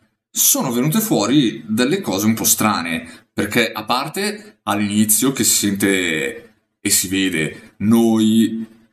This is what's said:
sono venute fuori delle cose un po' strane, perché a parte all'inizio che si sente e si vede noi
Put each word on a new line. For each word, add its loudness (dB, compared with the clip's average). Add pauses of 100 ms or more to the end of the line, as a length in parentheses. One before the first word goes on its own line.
(280)
sono 0
venute 0
fuori 0
delle 0
cose -2
un 2
po' -4
strane, -2
perché 0
a -10
parte -6
all'inizio 0
che -2
si 2
sente -2 (380)
e -4
si 0
vede -4
noi 2 (260)